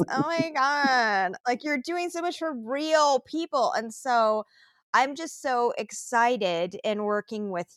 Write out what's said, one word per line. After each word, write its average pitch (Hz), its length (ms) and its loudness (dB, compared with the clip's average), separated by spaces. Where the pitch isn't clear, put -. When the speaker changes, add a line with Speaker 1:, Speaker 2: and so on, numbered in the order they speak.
Speaker 1:
Oh - 100 0
Speaker 2:
<laughs> 190 40 -2
Speaker 1:
my 330 280 0
god." 262 800 2
Like, 247 160 0
you're 294 180 -2
doing 349 280 -4
so 339 120 -8
much 349 180 -4
for 320 140 -4
real 285 680 2
people, 302 520 -2
and 220 200 -4
so 220 520 2
I'm 269 220 4
just 320 260 -10
so 240 360 2
excited 208 1040 0
in 208 200 -2
working 208 460 -4
with 175 280 -6